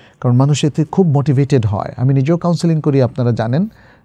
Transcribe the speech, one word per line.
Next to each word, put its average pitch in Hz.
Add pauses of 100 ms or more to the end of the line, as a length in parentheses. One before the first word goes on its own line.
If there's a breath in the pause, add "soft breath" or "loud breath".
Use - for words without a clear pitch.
(200 soft breath)
কারণ 123
মানুষ 139
এতে 151
খুব 185
মোটিভেটেড 139
হয়। 101
আমি 135
নিজেও 135
কাউন্সেলিং 170
করি, 139
আপনারা 120
জানেন, 120 (380 soft breath)